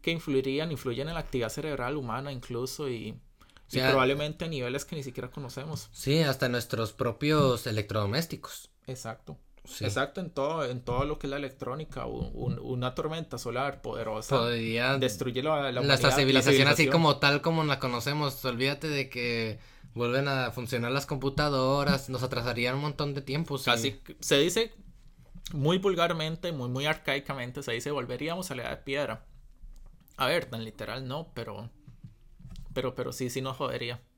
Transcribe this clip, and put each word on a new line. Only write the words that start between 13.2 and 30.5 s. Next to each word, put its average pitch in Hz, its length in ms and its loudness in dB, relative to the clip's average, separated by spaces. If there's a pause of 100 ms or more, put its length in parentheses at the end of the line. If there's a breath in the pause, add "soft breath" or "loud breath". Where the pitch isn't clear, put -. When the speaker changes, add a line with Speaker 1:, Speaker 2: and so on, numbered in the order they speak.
Speaker 1:
solar 123 440 -4
poderosa 110 560 -2
Speaker 2:
Podría 117 600 2
Speaker 1:
destruye 127 440 0
la, 143 300 2
la 123 100 0
Speaker 2:
nuestra - 0 -
Speaker 1:
humanidad, 139 280 6
la 135 80 6
Speaker 2:
civilización 135 500 8
así 147 160 8
Speaker 1:
civilización. 135 80 6
Speaker 2:
como 151 280 8
tal 143 220 6
como 165 220 2
la 143 160 2
conocemos. 135 640 -2
Olvídate 135 460 0
de 139 200 -2
que 117 500 -2 (340 loud breath)
vuelven 123 340 2
a 131 240 0
funcionar 120 400 -2
las 139 140 0
computadoras, 139 1040 2
nos 123 140 -2
atrasarían 123 520 0
un 139 60 0
montón 147 320 -2
de 139 80 -4
tiempo, 143 360 -2
sí. - 60 -6
Speaker 1:
Casi, 123 380 2 (180)
se - 180 4
dice 185 360 2 (800)
muy 156 240 4
vulgarmente, 170 760 2
muy, 127 160 -4
muy 131 180 -2
arcaicamente, 139 760 -2
se 120 80 -4
dice, 123 200 -2
"Volveríamos 143 600 -4
a 131 40 -4
la 120 80 -6
edad 123 80 -4
de - 120 -8
piedra". 135 420 -4 (920)
A 135 100 0
ver, 160 160 2
tan 113 220 -8